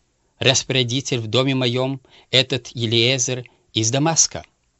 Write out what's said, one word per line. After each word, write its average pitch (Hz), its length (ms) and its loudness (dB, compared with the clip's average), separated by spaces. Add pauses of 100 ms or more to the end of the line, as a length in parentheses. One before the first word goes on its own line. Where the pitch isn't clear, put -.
(380)
Распорядитель 131 800 0
в 110 100 -6
доме 131 260 0
моем — 127 460 -2 (300)
этот 127 380 0
Елиезер 123 760 0 (300)
из 110 160 0
Дамаска.» 143 540 0 (360)